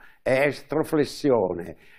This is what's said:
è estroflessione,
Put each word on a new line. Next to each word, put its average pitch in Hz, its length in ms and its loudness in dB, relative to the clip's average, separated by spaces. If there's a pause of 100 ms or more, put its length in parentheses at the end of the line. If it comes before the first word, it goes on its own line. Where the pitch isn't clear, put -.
(220)
è 131 260 2
estroflessione, 123 1300 0 (220)